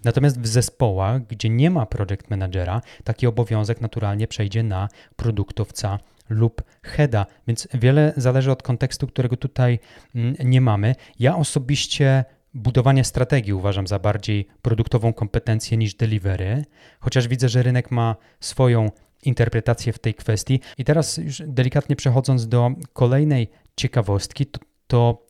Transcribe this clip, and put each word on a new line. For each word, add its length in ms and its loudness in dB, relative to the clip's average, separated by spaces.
Natomiast 380 2
w 60 -4
zespołach, 800 0
gdzie 220 -4
nie 200 4
ma 160 0
project 440 -6
managera, 520 -4
taki 240 0
obowiązek 540 0
naturalnie 460 -2
przejdzie 360 -2
na 260 -2
produktowca 840 -4
lub 340 0
heada, 420 0
więc 260 -4
wiele 440 4
zależy 340 2
od 120 -2
kontekstu, 440 -4
którego 300 -2
tutaj, 420 0
mm, 280 -2
nie 180 4
mamy. 340 2
Ja 180 2
osobiście 880 0
budowanie 500 2
strategii 500 0
uważam 340 -2
za 120 -4
bardziej 480 -2
produktową 520 0
kompetencję 640 -2
niż 180 -2
delivery, 680 -2
chociaż 280 0
widzę, 220 0
że 140 2
rynek 280 0
ma 240 0
swoją 520 0
interpretację 680 0
w 60 -10
tej 140 -2
kwestii. 460 -2
I 60 -8
teraz 340 0
już 300 -8
delikatnie 480 0
przechodząc 520 0
do 240 2
kolejnej 560 2
ciekawostki, 720 -2
to, 140 -14
to 420 2